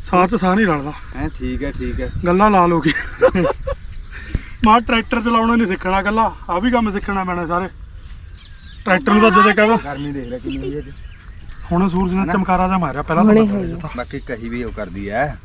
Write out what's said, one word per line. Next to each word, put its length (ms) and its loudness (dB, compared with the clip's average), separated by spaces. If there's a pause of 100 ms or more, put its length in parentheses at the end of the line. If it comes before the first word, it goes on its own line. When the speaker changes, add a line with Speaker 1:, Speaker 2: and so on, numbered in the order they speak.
Speaker 1:
ਸਾਹ 260 2
ਚ 80 0
ਸਾਹ 200 2
ਨਹੀਂ 100 4
ਰਲਦਾ। 280 -2 (220)
Speaker 2:
ਹੈਂ, 140 -4
ਠੀਕ 340 -6
ਹੈ, 80 -4
ਠੀਕ 300 -6
ਹੈ। 100 -6 (160)
Speaker 1:
ਗੱਲਾਂ 240 6
ਲਾਲ 200 6
ਹੋ 100 2
ਗਈ। 120 0 (1700)
ਮਾਂ 160 8
ਟਰੈਕਟਰ 400 -2
ਚਲਾਉਣਾ 340 2
ਨਹੀਂ 120 2
ਸਿੱਖਣਾ, 340 0
ਗੱਲਾਂ 500 0
ਆ 80 0
ਵੀ 120 0
ਕੰਮ 200 2
ਸਿੱਖਣਾ 320 -4
ਪੈਣਾ 220 -4
ਸਾਰੇ। 220 -2 (1200)
ਟਰੈਕਟਰ 280 4
ਨੂੰ 80 6
ਤਾਂ 100 8
ਜਦੋਂ 220 6
ਕਹਦਾ 400 2
Speaker 2:
ਗਰਮੀ 180 -6
ਦੇਖ 160 -8
ਲੈ 100 -8
ਕਿੰਨੀ 200 -8
ਹੋਈ 200 -6
ਅੱਜ। 120 -10 (840)
Speaker 1:
ਹੁਣ 180 2
ਸੂਰਜ 240 0
ਨੇ 100 0
Speaker 2:
ਹਨਾ? 100 -2
Speaker 1:
ਚਮਕਾਰਾ 340 2
ਜਿਹਾ 100 0
ਮਾਰਿਆ, 240 -2
ਪਹਿਲਾਂ 220 2
ਤਾਂ 60 6
Speaker 3:
ਹੁਣੇ 120 8
Speaker 1:
ਬੱਦਲ 160 2
Speaker 3:
ਹੋਈ। 100 -4
Speaker 1:
ਜਿਹਾ 120 -8
ਤਾਂ। 180 -10
Speaker 2:
ਬਾਕੀ 220 -8
ਕਹੀ 300 -8
ਵੀ 140 -6
ਉਹ 80 -8
ਕਰਦੀ 360 -8
ਐ। 200 -2 (180)